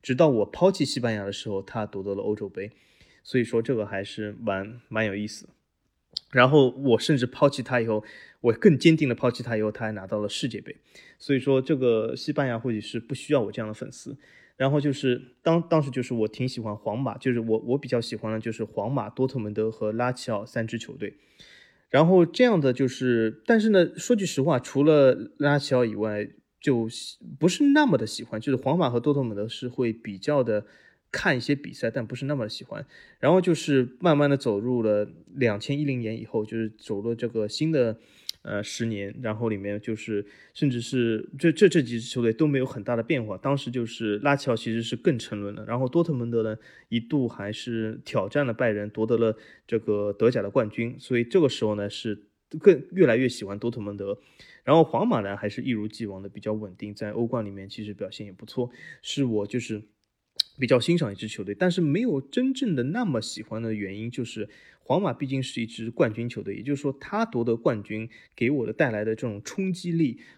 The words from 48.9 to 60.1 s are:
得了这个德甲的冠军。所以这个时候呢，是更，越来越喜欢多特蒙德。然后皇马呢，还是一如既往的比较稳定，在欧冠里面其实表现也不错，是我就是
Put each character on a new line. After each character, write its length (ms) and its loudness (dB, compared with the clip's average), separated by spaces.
得 120 2
了 180 2
这 120 0
个 360 0
德 160 4
甲 100 0
的 80 -4
冠 220 0
军。 280 -6
所 200 -2
以 40 2
这 160 2
个 120 6
时 160 -4
候 80 0
呢， 160 -4
是 380 -8
更， 240 8
越 140 6
来 120 6
越 100 2
喜 160 -8
欢 140 -8
多 120 -4
特 80 -8
蒙 160 -6
德。 240 -6
然 100 4
后 80 8
皇 240 2
马 140 2
呢， 160 -4
还 100 -6
是 140 -6
一 100 -4
如 160 -2
既 200 -10
往 160 -10
的 60 -12
比 120 -18
较 140 -4
稳 220 -8
定， 180 -10
在 160 -8
欧 160 -2
冠 180 -4
里 60 -10
面 180 -14
其 160 -12
实 80 -10
表 180 -10
现 140 -14
也 80 -16
不 140 -20
错， 240 -6
是 220 -2
我 220 0
就 140 -4
是 220 -8